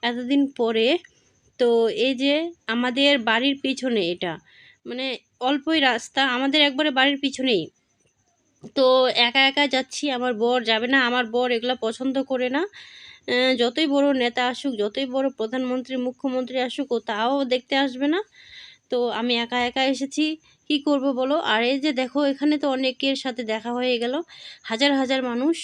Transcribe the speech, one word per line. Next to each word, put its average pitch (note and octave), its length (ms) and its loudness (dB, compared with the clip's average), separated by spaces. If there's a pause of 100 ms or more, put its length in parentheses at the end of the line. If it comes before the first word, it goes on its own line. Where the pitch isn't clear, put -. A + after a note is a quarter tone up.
এতদিন B3 400 0 (140)
পরে। A3+ 300 2 (720)
তো B3 100 4 (300)
এই C4 160 2
যে C#4 200 2 (320)
আমাদের B3 520 2
বাড়ির A#3 420 0
পিছনে C4 400 -2 (100)
এটা, F3 240 -4 (520)
মানে B3 200 -6 (340)
অল্পই C#4+ 400 0
রাস্তা, B3+ 480 0
আমাদের C4+ 340 2
একবারে D4 280 2
বাড়ির C#4 300 2
পিছনেই। C4 420 -2 (1120)
তো C4+ 120 4 (320)
একা A#3+ 280 4
একা C#4 200 2
যাচ্ছি, C4 440 -2
আমার B3 240 -2
বর A#3 300 2
যাবে A3 220 0
না, C4+ 200 2
আমার B3 200 0
বর B3 240 0
এগুলা A#3+ 260 -2
পছন্দ B3+ 460 -4
করে B3+ 280 -2
না। C#4+ 120 -2 (600)
আহ, B3+ 340 2
যতই A#3+ 280 0
বড় C#4 280 2
নেতা A#3+ 340 0
আসুক, B3+ 300 -4
যতই G#3+ 280 -2
বড় C4 240 -2
প্রধানমন্ত্রী, B3+ 680 -4
মুখ্যমন্ত্রী B3+ 640 -4
আসুক, C4 320 -4
ও A#3 80 0
তাও A3+ 340 -2 (100)
দেখতে B3+ 320 -2
আসবে C4+ 320 0
না। E4+ 120 2 (680)
তো B3 100 0 (120)
আমি A3+ 260 -2
একা A#3 240 -2
একা B3 240 0
এসেছি, C4+ 400 -2 (460)
কি D4+ 80 0
করব C#4+ 340 0
বলো? C4 280 0
আর G#3+ 220 0
এই B3+ 180 2
যে D4+ 120 0
দেখো, B3+ 340 -2
এখানে C#4+ 320 0
তো D4 100 -2
অনেকের C4+ 480 -2
সাথে C4 280 -6
দেখা A3 280 -4
হয়ে B3 260 0
গেল, A#3+ 160 -2 (480)
হাজার C4 320 0
হাজার C4 280 0
মানুষ। B3+ 420 0